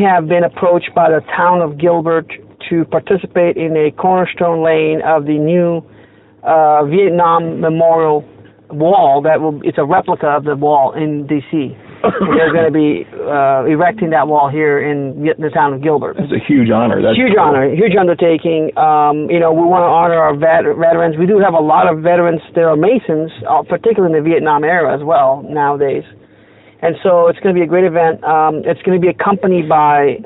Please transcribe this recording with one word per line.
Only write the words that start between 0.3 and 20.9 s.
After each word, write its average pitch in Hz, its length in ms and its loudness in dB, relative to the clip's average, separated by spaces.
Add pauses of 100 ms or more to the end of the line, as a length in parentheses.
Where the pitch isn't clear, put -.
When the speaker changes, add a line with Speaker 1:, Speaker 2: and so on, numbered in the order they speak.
Speaker 1:
approached 175 500 -2
by 170 140 2
the 160 120 2 (140)
town 175 280 0
of 147 180 -6
Gilbert 165 500 0 (380)
to 165 160 0
participate 175 720 -2
in 160 180 -4
a 151 160 0
cornerstone 175 720 -2
laying 160 400 0
of 160 220 0
the 151 140 -2
new, 170 440 0 (600)
uh, 151 400 2
Vietnam 170 760 0
Memorial 160 640 0 (480)
Wall. 151 520 2
That 156 180 2
will, 151 240 -4
it's - 140 -4
a 156 60 0
replica 160 440 -2
of 147 160 -2
the 147 100 -2
wall 143 380 0
in 147 340 -6
D 147 140 -2 (100)
C. 131 240 -4 (260)
Speaker 2:
<laughs> - 20 -20
Speaker 1:
They're 160 500 0
gonna 165 180 2
be, 147 420 0
uh, 139 520 -2
erecting 170 460 0
that 156 180 0
wall 147 200 2
here 147 320 0
in 143 440 -6
Gi-, 156 160 -2
the 156 100 -4
town 147 240 0
of 135 80 -10
Gilbert. 147 360 -2
Speaker 2:
That's 143 140 -4
a - 140 -2
huge 120 240 2
honor. 110 320 0
That's 110 140 2
Speaker 1:
Huge 247 200 0
Speaker 2:
cool. 175 80 4
Speaker 1:
honor, 143 300 0
huge 190 240 2
undertaking. 165 800 0
Um, 151 540 0
you 170 100 0
know, 165 120 2
we 165 120 2
wanna 175 240 2
honor 165 320 2
our 151 160 2
vet-, 160 280 2 (120)
veterans. 165 420 0